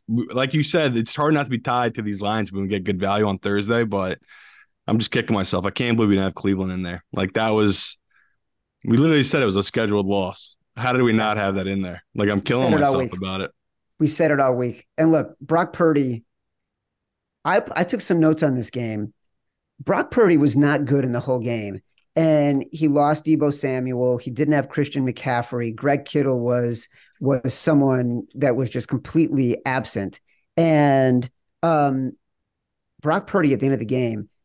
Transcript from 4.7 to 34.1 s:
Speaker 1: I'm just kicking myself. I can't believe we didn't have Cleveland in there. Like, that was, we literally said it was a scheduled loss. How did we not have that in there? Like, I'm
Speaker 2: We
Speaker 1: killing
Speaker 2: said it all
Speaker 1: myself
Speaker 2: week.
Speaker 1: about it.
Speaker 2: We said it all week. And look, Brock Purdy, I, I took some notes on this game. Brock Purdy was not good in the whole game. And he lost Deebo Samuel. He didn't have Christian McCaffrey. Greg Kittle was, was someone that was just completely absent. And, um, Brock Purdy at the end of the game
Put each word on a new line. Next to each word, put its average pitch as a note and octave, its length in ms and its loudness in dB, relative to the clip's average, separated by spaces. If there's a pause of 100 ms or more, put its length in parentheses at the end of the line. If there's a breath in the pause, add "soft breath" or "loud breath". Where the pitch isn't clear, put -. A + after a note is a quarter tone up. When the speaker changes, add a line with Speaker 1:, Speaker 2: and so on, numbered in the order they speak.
Speaker 1:
I'm A2+ 140 0
just A2+ 120 -4
kicking A#2+ 220 -2
myself. F#2+ 320 -2
I G2 60 -2
can't A#2+ 240 -2
believe A2+ 140 2
we G2+ 60 6
didn't F#2+ 100 2
have F#2 100 -4
Cleveland F#2+ 360 -2
in F#2 120 -6
there. F2 280 -8
Like, F#2+ 220 -4
that A2 160 0
was, G#2+ 480 0 (880)
we A2+ 120 2
literally D3 260 4
said C#3 180 0
it B2 40 2
was F#2+ 100 0
a G2+ 80 0
scheduled G#2 420 -2
loss. G2 520 -4 (180)
How B2 180 -2
did B2+ 80 2
we A#2 120 4
not A2 240 0
have G2 180 -2
that F#2+ 120 -4
in G2 140 -4
there? F2+ 220 -10 (100)
Like, G#2 160 0
I'm G2+ 80 0
Speaker 2:
We F#2+ 60 -2
Speaker 1:
killing B2+ 260 0
Speaker 2:
said D3+ 100 2
it C#3+ 40 2
all C#3 100 2
Speaker 1:
myself C3 180 -2
Speaker 2:
week. F#2 60 -10
Speaker 1:
about F#2+ 240 -6
it. - 100 -8 (480)
Speaker 2:
We D#3 80 2
said D#3+ 240 0
it C#3+ 80 2
all C3 160 2
week. B2 320 -6 (100)
And D#3+ 140 4
look, D3+ 300 0
Brock E3 320 -2
Purdy, C#3+ 500 0 (1200)
I, F3 180 2 (140)
I F3 80 0
took G3 180 -2
some E3+ 180 0
notes D#3 240 4
on C3+ 120 2
this A#2 140 -4
game. A2 440 -6 (680)
Brock - 280 -2
Purdy F#3 280 4
was C#3+ 180 4
not C#3+ 300 4
good C#3 180 2
in B2+ 80 -2
the A#2+ 80 -2
whole B2+ 200 -2
game. A2 420 -6 (340)
And D3 560 4
he D#3 160 -2
lost D3 380 2
Deebo D3 280 2
Samuel. B2+ 640 -2
He B2 140 -8
didn't D3+ 220 0
have C#3+ 160 0
Christian C#3+ 360 -2
McCaffrey. A#2+ 680 -4
Greg C#3 300 0
Kittle C3+ 340 0
was, A#2+ 480 -2 (320 soft breath)
was C3 340 0
someone B2+ 800 2
that C3+ 200 0
was B2+ 140 -2
just B2 180 -6
completely C3+ 800 0
absent. A#2 560 -6 (340)
And, C3+ 720 4 (320)
um, C#3+ 520 0 (880)
Brock F3 260 0
Purdy D3+ 260 2
at G#2+ 60 -2
the C3 60 -2
end C#3 80 2
of A#2+ 60 -2
the A#2 60 -6
game A#2 440 -2 (160)